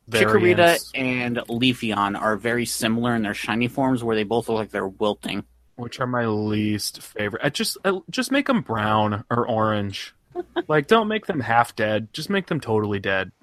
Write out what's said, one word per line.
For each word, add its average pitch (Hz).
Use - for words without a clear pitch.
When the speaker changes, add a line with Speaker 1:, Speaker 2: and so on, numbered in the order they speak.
Speaker 1:
Chikorita 107
Speaker 2:
variants. 170
Speaker 1:
and 127
Leafeon 117
are 107
very 117
similar 117
in 113
their 101
shiny 117
forms, 131
where 113
they 107
both 113
look 113
like 107
they're 98
wilting. 101
Speaker 2:
Which 120
are 127
my 123
least 107
favorite. 104
I 143
just, -
I, 190
just 254
make 285
'em 233
brown 107
or 120
orange. 107
Speaker 1:
<laughs> 349
Speaker 2:
Like, 151
don't 226
make 214
them 170
half 117
dead. 107
Just -
make 196
them 165
totally 107
dead. 95